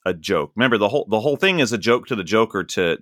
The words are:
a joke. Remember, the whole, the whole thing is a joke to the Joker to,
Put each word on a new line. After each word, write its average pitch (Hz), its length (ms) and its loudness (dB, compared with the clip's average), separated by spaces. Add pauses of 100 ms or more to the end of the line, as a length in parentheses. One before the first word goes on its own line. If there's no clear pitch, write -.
a 92 80 0
joke. 80 420 -2
Remember, 117 220 2
the 101 120 2
whole, 135 200 -2
the 110 100 2
whole 135 180 -2
thing 185 220 2
is 117 120 2
a 117 60 -2
joke 117 300 0
to 127 80 -4
the 98 80 -4
Joker 104 400 0
to, 85 380 -2